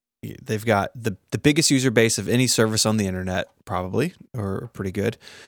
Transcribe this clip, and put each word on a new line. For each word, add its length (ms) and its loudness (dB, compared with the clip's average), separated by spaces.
they've 220 -6
got 300 2
the, 220 -6
the 80 -2
biggest 320 4
user 200 4
base 280 4
of 100 -6
any 180 2
service 380 2
on 120 2
the 100 0
internet, 420 -4
probably, 500 -4
or 360 -6
pretty 200 -6
good. 240 -2